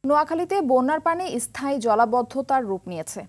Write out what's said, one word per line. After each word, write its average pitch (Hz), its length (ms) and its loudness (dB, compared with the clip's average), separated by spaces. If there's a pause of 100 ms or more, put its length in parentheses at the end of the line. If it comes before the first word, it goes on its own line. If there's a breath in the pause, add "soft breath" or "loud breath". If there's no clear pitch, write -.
নোয়াখালীতে 311 480 2 (160)
বন্যার 262 340 2
পানি 330 180 0 (200)
স্থায়ী 277 320 -4 (100)
জলাবদ্ধতার 240 840 2
রূপ 190 200 -4
নিয়েছে। 170 380 -8